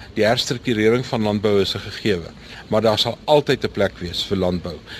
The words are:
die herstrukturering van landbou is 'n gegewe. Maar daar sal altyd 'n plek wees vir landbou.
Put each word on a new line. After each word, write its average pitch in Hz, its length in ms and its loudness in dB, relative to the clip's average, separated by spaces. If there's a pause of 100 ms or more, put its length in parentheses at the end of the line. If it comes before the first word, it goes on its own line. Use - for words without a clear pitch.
(140)
die 107 100 2
herstrukturering 120 840 2
van 113 160 -2
landbou 104 380 2
is 92 140 0
'n 98 40 -8
gegewe. 92 520 -4 (380)
Maar 107 140 2
daar 107 160 4
sal 113 260 -2
altyd 143 400 2
'n 104 60 -2
plek 98 280 -2
wees 87 260 -6
vir 98 120 -2
landbou. 90 380 -2 (260)